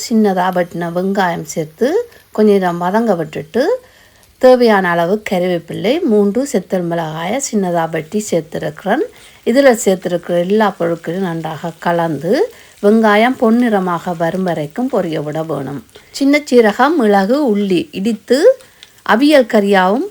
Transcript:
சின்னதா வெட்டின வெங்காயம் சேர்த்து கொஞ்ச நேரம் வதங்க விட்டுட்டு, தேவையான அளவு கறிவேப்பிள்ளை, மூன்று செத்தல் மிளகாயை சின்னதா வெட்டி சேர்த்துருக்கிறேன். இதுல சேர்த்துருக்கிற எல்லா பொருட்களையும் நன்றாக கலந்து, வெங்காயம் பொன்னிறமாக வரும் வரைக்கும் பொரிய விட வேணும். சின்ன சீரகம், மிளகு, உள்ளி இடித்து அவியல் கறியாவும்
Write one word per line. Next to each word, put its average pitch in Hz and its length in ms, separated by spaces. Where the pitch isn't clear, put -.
சின்னதா 190 420
வெட்டின 175 400
வெங்காயம் 180 520
சேர்த்து 233 680
கொஞ்ச 214 200
நேரம் 180 300
வதங்க 202 340
விட்டுட்டு, 165 680
தேவையான 233 520
அளவு 170 400
கறிவேப்பிள்ளை, 180 720
மூன்று 214 500
செத்தல் 185 400
மிளகாயை 170 480
சின்னதா 175 380
வெட்டி 165 400
சேர்த்துருக்கிறேன். 165 720
இதுல 247 400
சேர்த்துருக்கிற 180 520
எல்லா 196 320
பொருட்களையும் 170 580
நன்றாக 160 520
கலந்து, 170 720
வெங்காயம் 220 580
பொன்னிறமாக 202 760
வரும் 170 260
வரைக்கும் 165 480
பொரிய 165 320
விட 151 200
வேணும். 143 420
சின்ன 285 300
சீரகம், 247 460
மிளகு, 220 500
உள்ளி 202 440
இடித்து 247 640
அவியல் 269 360
கறியாவும் 202 640